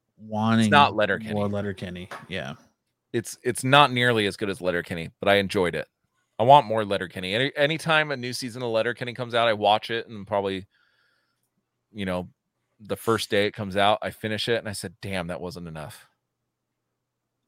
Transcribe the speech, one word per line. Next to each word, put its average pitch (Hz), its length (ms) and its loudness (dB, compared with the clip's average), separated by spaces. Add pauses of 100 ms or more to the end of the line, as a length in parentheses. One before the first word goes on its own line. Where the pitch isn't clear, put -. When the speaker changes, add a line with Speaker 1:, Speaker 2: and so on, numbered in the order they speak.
(180)
Speaker 1:
wanting 110 480 2
Speaker 2:
It's 104 40 2
not 143 260 6
Letterkenny. 98 360 0
Speaker 1:
more 101 160 -2
Letterkenny. 95 640 -8 (180)
Yeah. 76 260 -8 (580)
Speaker 2:
It's, - 300 -6
it's 123 220 -4
not 135 280 6
nearly 120 340 2
as 95 100 -2
good 101 140 -4
as 90 100 -6
Letterkenny, 85 500 -4 (100)
but 98 80 0
I 101 80 8
enjoyed 92 380 0
it. - 140 -6 (500)
I 107 40 2
want 135 240 8
more 110 180 0
Letterkenny. 92 500 -4
Any, 135 220 -2
anytime 151 540 0
a 139 60 -4
new 123 180 -8
season 127 280 -8
of 120 80 -4
Letterkenny 113 440 -2
comes 120 200 -8
out, 117 140 4
I 110 60 4
watch 104 360 2
it, 117 180 -4
and 104 180 -14
probably, 98 400 -2 (1300)
you 101 120 -8
know, 90 240 -4 (520)
the 101 160 -8
first - 340 0
day 104 160 2
it 101 60 -4
comes 98 240 -8
out, 101 260 4
I 95 80 -6
finish 107 400 -6
it, 117 80 2
and - 100 -6
I 104 40 -8
said, 98 280 -12
"Damn, 92 280 -6
that 82 120 -8
wasn't 87 260 -10
enough." 78 400 -14 (1400)